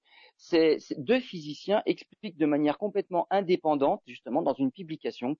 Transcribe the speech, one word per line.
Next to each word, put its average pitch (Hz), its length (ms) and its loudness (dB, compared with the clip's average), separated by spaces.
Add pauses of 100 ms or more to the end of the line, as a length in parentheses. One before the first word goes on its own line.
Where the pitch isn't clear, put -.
(380)
c'est, 160 420 4
c'est, - 220 -8
deux 220 180 2
physiciens 190 640 -4
expliquent - 520 -6
de 156 80 2
manière 147 320 2
complètement 190 520 -2
indépendante, 165 760 2
justement, 123 360 -4
dans 147 120 0
une 131 180 0
publication, 156 680 -6